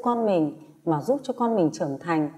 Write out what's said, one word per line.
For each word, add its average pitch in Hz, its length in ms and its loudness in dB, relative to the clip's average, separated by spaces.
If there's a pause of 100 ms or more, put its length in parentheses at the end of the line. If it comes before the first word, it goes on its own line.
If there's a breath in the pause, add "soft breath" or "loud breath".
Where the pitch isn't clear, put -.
con 233 220 0
mình, 165 280 2 (320 loud breath)
mà 156 160 2
giúp 262 220 0
cho 254 140 -6
con 226 180 0
mình 170 180 4
trưởng 143 260 -4
thành. 160 380 0